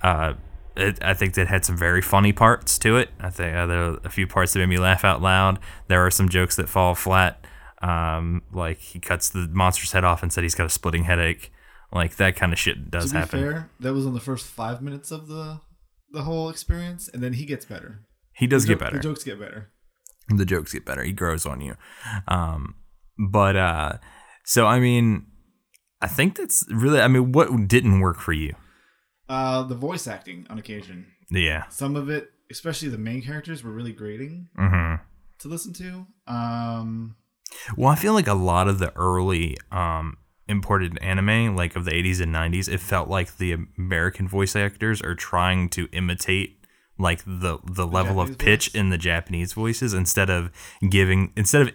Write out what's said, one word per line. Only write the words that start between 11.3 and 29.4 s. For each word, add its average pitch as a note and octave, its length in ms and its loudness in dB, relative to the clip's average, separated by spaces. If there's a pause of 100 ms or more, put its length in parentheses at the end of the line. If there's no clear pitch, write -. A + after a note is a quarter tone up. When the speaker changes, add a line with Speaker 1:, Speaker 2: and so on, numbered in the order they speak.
Speaker 1:
Like, E2+ 260 -4
that F#2+ 180 2
kind F2 180 0
of - 60 -2
shit - 320 -4
does - 160 -2
Speaker 2:
To C#3 60 -2
be E3 60 -2
Speaker 1:
happen. - 220 -4
Speaker 2:
fair, D#3 280 -6 (100)
that C3 140 -4
was C3+ 120 -2
in B2+ 80 -4
the A#2+ 60 -6
first C3 260 -8
five A#2+ 360 -8
minutes C#3+ 300 -12
of D#3 160 -12
the, D#3 320 -12 (520)
the D3 100 -8
whole D#3+ 280 -4
experience, F3 640 -6
and B2 120 -8
then B2+ 100 -4
he C#3 120 -6
gets C#3+ 200 -8
better. - 360 -16 (320)
Speaker 1:
He B2+ 140 0
does C3+ 160 4
Speaker 2:
The G#2+ 120 4
Speaker 1:
get - 40 0
Speaker 2:
jo-, C2+ 60 -6
Speaker 1:
better. - 120 -4
Speaker 2:
the - 60 -6
jokes D#3 200 -6
get G2+ 160 -12
better. G#2 320 -16 (580)
Speaker 1:
The G2 160 4
jokes E2+ 280 -2
get - 120 -10
better. C2+ 180 -6
He F2+ 100 -4
grows E2+ 340 -2
on C2+ 140 -8
you. C#2 140 -10 (520)
Um, E2 480 -2 (420)
but, G2 380 4
uh, E2 380 2 (520)
so, A#2 220 4
I A#2+ 120 6
mean, A#2+ 460 4 (760)
I - 60 0
think D#3+ 300 0
that's - 320 -2
really, B2+ 320 4
I A2+ 60 6
mean, B2+ 240 4
what B2 360 4
didn't G2 340 6
work F2+ 180 2
for F2 140 -2
you? D#2 200 -4 (720)
Speaker 2:
Uh, C3 360 -2